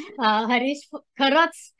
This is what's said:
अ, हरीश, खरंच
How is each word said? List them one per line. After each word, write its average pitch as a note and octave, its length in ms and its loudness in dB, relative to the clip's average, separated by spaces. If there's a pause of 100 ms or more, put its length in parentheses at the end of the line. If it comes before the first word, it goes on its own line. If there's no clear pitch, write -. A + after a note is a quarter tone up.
(200)
अ, A3 260 0
हरीश, B3 480 -2
खरंच D4 880 0